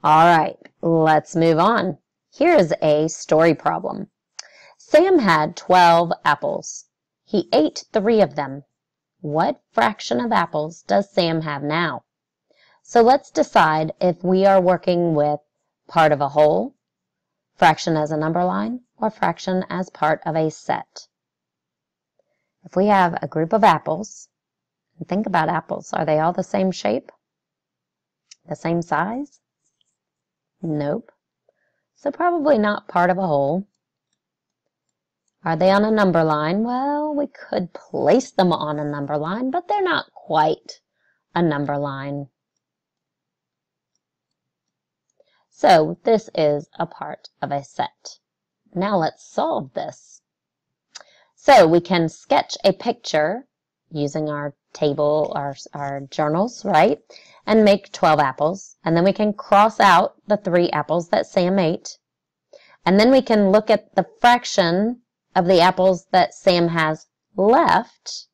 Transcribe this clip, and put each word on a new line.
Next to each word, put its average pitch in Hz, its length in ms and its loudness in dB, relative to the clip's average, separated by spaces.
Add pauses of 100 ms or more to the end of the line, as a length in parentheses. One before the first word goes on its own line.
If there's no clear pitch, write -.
All 156 220 6
right, 160 300 2 (240)
let's 160 540 0
move 165 240 2
on. 190 400 0 (320)
Here 339 240 2
is 175 260 2
a 156 280 2
story 160 440 2
problem. - 580 -6 (680)
Sam 349 420 2
had 165 380 0
twelve 170 560 4 (120)
apples. - 600 -4 (400)
He - 280 -4
ate 302 400 -2
three 220 280 0
of 143 160 0
them. 139 260 -10 (580)
What 160 400 -4 (120)
fraction 233 480 -2
of 240 100 -6
apples 170 520 -4
does 202 280 -2
Sam 165 300 -2
have 147 240 -10
now? 147 400 -4 (800)
So 240 180 2
let's 262 300 2
decide 160 580 0 (100)
if 175 220 -2
we 185 240 2
are 196 140 6
working 175 560 0
with 147 240 0 (480)
part 156 240 4
of 139 80 -2
a 139 80 -2
whole, 151 480 2 (800)
fraction 160 400 2
as 151 160 -2
a 156 40 -4
number 160 280 -2
line, 208 380 -4 (160)
or 220 120 -4
fraction - 580 -6
as 185 220 -8
part 151 340 -4
of 160 120 -6
a 160 120 -2
set. - 600 -10 (1600)
If - 120 -10
we 190 100 0
have 190 340 2
a 160 60 -8
group 160 260 -4
of 220 120 2
apples, 165 640 -2 (680)
and 165 120 -14
think 202 180 -4
about 165 220 0
apples, - 440 -8
are - 120 -4
they 151 160 0
all 165 120 0
the 185 120 -6
same 190 260 -2
shape? 214 400 -6 (1400)
The 151 60 -8
same 170 260 -4
size? 196 600 -6 (1200)
Nope. 151 520 -6 (840)
So - 160 -8
probably 311 480 -2
not 208 300 -4
part 175 220 0
of 180 80 -2
a 190 80 -4
whole. 151 420 -2 (1800)
Are 165 100 -2
they 180 160 2
on 202 140 2
a 220 60 -2
number 190 340 2
line? 160 400 -2
Well, 285 500 -4
we 285 140 -4
could - 440 -10
place - 600 -2
them 175 200 0
on 151 260 -6
a 151 60 -8
number 147 320 -6
line, 208 360 -6
but 349 160 -8
they're 403 140 -4
not 349 300 -4
quite - 680 -4 (540)
a 170 80 -2
number 143 360 -2
line. 143 500 -10 (3250)
So 170 560 2
this 220 320 0
is 147 320 -2 (100)
a 170 80 -4
part - 420 -16 (140)
of 139 100 -6
a 143 100 -6
set. - 560 -12 (560)
Now 196 220 -2
let's - 320 -4
solve - 460 -6
this. - 480 -14 (1120)
So 233 320 6
we 170 140 4
can 170 280 -2
sketch - 560 -4
a 196 80 4
picture 202 760 -4 (440)
using 151 380 -6
our 147 260 -8 (180)
table, 147 640 -2
our, 143 220 -8 (160)
our 139 280 -10 (100)
journals, 165 540 -4
right? 196 360 2 (460)
And 214 180 4
make 202 280 2
twelve 156 280 2
apples. 147 640 -4
And 160 120 0
then 170 80 2
we 196 80 2
can 208 200 -2
cross 208 480 2
out 185 340 4 (120)
the 208 100 0
three 175 340 0
apples 160 380 -4
that - 180 -2
Sam 185 320 0
ate. 175 400 -4 (840)
And 185 140 4
then 226 120 4
we 262 120 4
can 208 280 2
look 214 200 2
at - 240 -2
the 190 120 0 (140)
fraction 226 840 0 (320)
of 180 120 0
the 180 140 4
apples 185 520 2
that 185 220 2
Sam 175 340 2
has 156 380 -2 (300)
left. 233 960 0